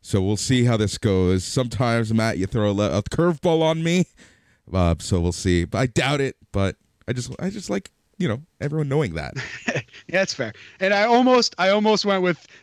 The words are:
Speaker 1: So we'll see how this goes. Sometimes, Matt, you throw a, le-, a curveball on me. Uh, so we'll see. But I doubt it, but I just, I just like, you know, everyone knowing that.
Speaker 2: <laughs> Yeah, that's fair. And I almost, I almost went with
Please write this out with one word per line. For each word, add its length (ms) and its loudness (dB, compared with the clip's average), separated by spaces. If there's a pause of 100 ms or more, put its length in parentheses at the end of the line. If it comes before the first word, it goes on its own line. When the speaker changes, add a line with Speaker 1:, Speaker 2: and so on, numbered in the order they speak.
Speaker 1:
So 200 -2
we'll 160 0
see 280 2
how 120 2
this 220 0
goes. 440 2
Sometimes, 720 -2
Matt, 240 0
you 80 -2
throw 240 0
a, 40 0
le-, 260 0
a 20 -4
curveball 640 0
on 200 0
me. 220 2 (680)
Uh, 280 2
so 200 -2
we'll 120 0
see. 340 0
But 140 -6
I 80 2
doubt 340 0
it, 140 -4 (160)
but 240 -2 (320)
I 60 -4
just, 260 -8
I 100 -4
just 220 -10
like, 180 -4 (300)
you 80 -2
know, 160 -4 (180)
everyone 260 -4
knowing 280 -2
that. 180 -6 (340)
Speaker 2:
<laughs> 160 -4 (240)
Yeah, 120 0
that's 160 -2
fair. 180 -6 (260)
And 140 0
I 120 4
almost, 520 4
I 120 2
almost 360 2
went 160 2
with 240 0 (180)